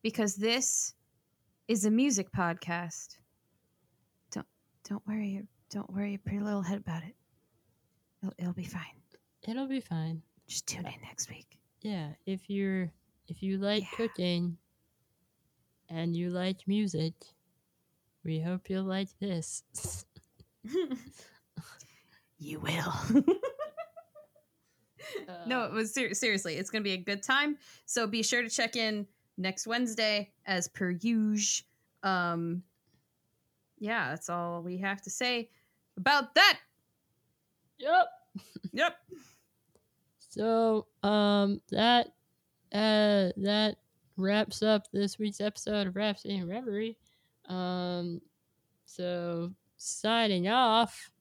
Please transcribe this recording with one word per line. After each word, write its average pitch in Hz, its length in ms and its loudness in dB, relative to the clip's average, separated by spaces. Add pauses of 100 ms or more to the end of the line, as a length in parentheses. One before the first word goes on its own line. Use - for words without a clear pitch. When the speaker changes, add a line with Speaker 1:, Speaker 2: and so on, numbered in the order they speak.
Speaker 1:
because 220 320 0
this 226 580 0 (720)
is 214 180 2
a 214 60 4
music 226 400 2
podcast, 170 840 -4 (1120)
don't, - 140 -10 (420)
don't 202 200 -8
worry, 208 340 -4 (300)
don't 202 200 -8
worry 202 200 -4
your 196 80 -6
pretty 202 200 -4
little 208 220 -2
head 196 180 -2
about 165 240 -6
it. 196 120 -16 (1040)
It'll, 190 160 -6
it'll 180 160 -4
be 180 120 -8
fine. 165 180 -8 (640)
Speaker 2:
It'll 262 200 -4
be 262 120 -2
fine. 160 420 -4 (260)
Speaker 1:
Just - 200 -8
tune - 180 -8
Speaker 2:
Uh, - 40 -8
Speaker 1:
in - 120 -14
next - 280 -10
week. - 280 -18 (240)
Speaker 2:
yeah, 185 280 -6 (160)
if 190 240 -6
you're, 190 420 0 (380)
if - 120 -10
you 190 160 -2
like 202 260 0
Speaker 1:
Yeah. 185 140 -12
Speaker 2:
cooking 175 600 0 (1300)
and 165 260 -2
you 175 140 -2
like 185 380 -4
music, 185 460 0 (1120)
we 160 160 -2
hope 180 300 -4
you'll 190 140 -2
like 190 260 -2 (100)
this. 180 500 -4
<laughs> - 360 -10 (640)
Speaker 1:
<laughs> 254 60 -8 (1700)
You 151 200 -12
will. 165 340 -2 (160)
<laughs> 277 140 8 (2250)
No, 247 160 0
it 170 80 -6
Speaker 2:
Uh, - 20 -8
Speaker 1:
was 220 200 -2
ser-, 240 200 -2
seriously, 196 440 0
it's 196 120 -6
gonna 214 140 -4
be 196 100 0
a 185 40 -4
good 196 260 -6
time. 294 340 2 (280)
So 233 220 0
be 220 160 -2
sure 240 180 2
to 226 80 -4
check 226 260 -2
in 214 320 -2 (300)
next 190 280 -4
Wednesday 220 680 0 (140)
as 185 220 0
per 180 240 -4
usual. 214 720 0 (380)
Um, 175 580 0 (1160)
yeah, 208 300 -2
that's 165 200 -8
all 170 320 -4
we 180 180 -6
have 196 240 -4
to 196 60 -14
say 247 400 -2 (460)
about 269 400 2
that. 381 240 10 (1200)
Speaker 2:
Yep. 339 280 6 (680)
Speaker 1:
Yep. 320 240 2 (1300)
Speaker 2:
So, 226 580 2 (160)
um, 202 580 4 (100)
that, 240 360 6 (680)
uh, 208 640 4
that 208 400 2 (400)
wraps 202 440 0
up 214 300 4
this 202 260 -2
week's 214 240 -4
episode 208 460 -2
of 180 80 -4
Rhapsody 202 420 -2
and 175 120 -4
Reverie. 220 480 -4 (500)
Um, 180 760 -2 (640)
so 175 680 -4 (260)
signing 208 720 2
off 233 720 4